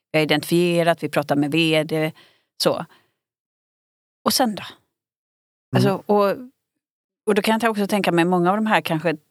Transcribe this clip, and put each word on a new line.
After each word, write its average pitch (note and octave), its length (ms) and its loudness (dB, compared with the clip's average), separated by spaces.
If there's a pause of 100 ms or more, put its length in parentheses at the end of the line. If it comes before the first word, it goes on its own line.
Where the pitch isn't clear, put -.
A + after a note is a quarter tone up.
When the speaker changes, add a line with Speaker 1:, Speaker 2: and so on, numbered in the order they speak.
(120)
Speaker 1:
Vi D#3 60 0
har D#3 60 2
identifierat, E3+ 800 0
vi D3+ 60 -4
pratar D3 280 -2
med C#3+ 140 0
V D#3 340 0
D. D#3 280 -4 (500)
Så. - 220 -2 (1400)
Och A#3+ 80 0
sen G#3+ 220 0
då? - 80 -12
Speaker 2:
Mm. - 1120 -12
Speaker 1:
Alltså, G3 360 0
och, G3+ 160 4 (960)
och G#3 80 2
då G3+ 80 0
kan A3 200 0
jag A3+ 80 2
också G3+ 160 -2
tänka F#3 260 0
mig E3+ 120 4
många F3+ 260 2
av G3+ 60 0
de A3 100 -2
här G3 140 2
kanske D#3+ 360 -2 (140)